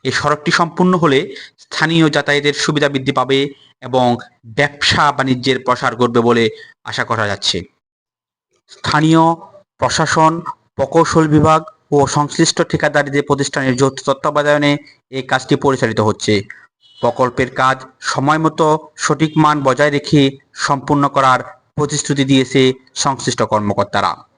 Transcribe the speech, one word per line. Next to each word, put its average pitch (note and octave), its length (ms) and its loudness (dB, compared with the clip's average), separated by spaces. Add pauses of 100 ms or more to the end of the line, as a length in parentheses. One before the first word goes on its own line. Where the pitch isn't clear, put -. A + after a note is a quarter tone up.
এই C3 80 -4
সড়কটি D3 380 -2
সম্পূর্ণ F3+ 460 0
হলে D3 220 2 (380)
স্থানীয় D#3+ 520 0
যাতায়াতের C#3+ 540 0
সুবিধা D3 260 0
বৃদ্ধি C3+ 240 -4
পাবে C3+ 260 0 (440)
এবং B2+ 240 0 (380)
ব্যবসা C#3+ 680 -2
বাণিজ্যের C3 520 -2
প্রসার B2 320 -2
ঘটবে A#2+ 260 2
বলে A#2+ 220 2 (400)
আশা G#2+ 200 -8
করা A2 240 -2
যাচ্ছে। G2 300 -4 (1120)
স্থানীয় D#3+ 540 2 (540)
প্রশাসন, D#3 560 0 (420)
প্রকৌশল D#3+ 520 2
বিভাগ D#3 340 4 (300)
ও D3 60 2 (100)
সংশ্লিষ্ট D3 540 -2
ঠিকাদারিদের C#3+ 680 -2
প্রতিষ্ঠানের C3+ 500 -2
যৌথ C3+ 280 0
তত্ত্বাবধানে D3 680 0 (400)
এই C3 120 -6
কাজটি - 320 -2
পরিচালিত B2+ 440 -2
হচ্ছে। G#2+ 340 0 (680)
প্রকল্পের B2 500 -2
কাজ C3 260 0 (240)
সময়মতো D#3 680 2 (280)
সঠিক D#3 420 0
মান D3+ 260 4
বজায় C#3+ 320 2
রেখে C#3+ 260 2 (340)
সম্পূর্ণ C#3+ 520 0
করার C3 320 2 (340)
প্রতিশ্রুতি C#3+ 520 -2
দিয়েছে C3+ 360 2 (340)
সংশ্লিষ্ট C3 480 -4
কর্মকর্তারা। G2+ 680 -2 (260)